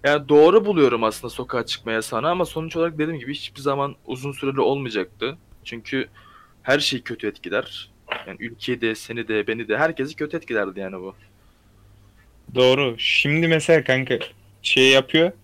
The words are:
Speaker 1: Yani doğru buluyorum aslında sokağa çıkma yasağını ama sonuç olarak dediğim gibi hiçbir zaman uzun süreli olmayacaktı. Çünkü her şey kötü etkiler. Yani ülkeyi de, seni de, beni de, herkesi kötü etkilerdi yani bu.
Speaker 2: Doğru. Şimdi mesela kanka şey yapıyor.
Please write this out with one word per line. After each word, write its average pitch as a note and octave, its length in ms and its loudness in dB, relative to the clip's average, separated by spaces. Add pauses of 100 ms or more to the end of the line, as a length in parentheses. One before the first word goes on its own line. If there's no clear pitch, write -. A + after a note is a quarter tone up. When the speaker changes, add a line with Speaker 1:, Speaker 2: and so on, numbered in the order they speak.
Speaker 1:
Yani C#3+ 240 2
doğru E3 360 8
buluyorum C3+ 400 4
aslında A2 260 -4
sokağa A#2+ 360 -6
çıkma - 260 -8
yasağını A2+ 360 -2
ama F3 160 0
sonuç D#3+ 320 -8
olarak E3 220 -2
dediğim D#3 220 -4
gibi C3 140 -10
hiçbir - 260 -14
zaman C#3 360 -2 (100)
uzun C3 260 -8
süreli C3+ 280 -2
olmayacaktı. A#2+ 800 -2 (260)
Çünkü A#2+ 440 -8 (540)
her C#3 160 2
şey C#3+ 240 -4
kötü A2+ 240 -10
etkiler. - 640 -8 (360)
Yani F#2+ 140 -14
ülkeyi A#2+ 400 -8
de, A2+ 140 -2
seni A#2 340 -12
de, G#2+ 180 -2
beni A2+ 220 -6
de, G#2+ 100 0
herkesi D#3 380 -2
kötü D3+ 200 -6
etkilerdi G2+ 440 -4
yani F#2+ 200 -10
bu. F#2+ 140 -14 (1400)
Speaker 2:
Doğru. B2+ 440 4
Şimdi D#3+ 500 0
mesela D#3+ 360 4
kanka C3 340 0 (440)
şey C3 280 4
yapıyor. D#3+ 420 4 (120)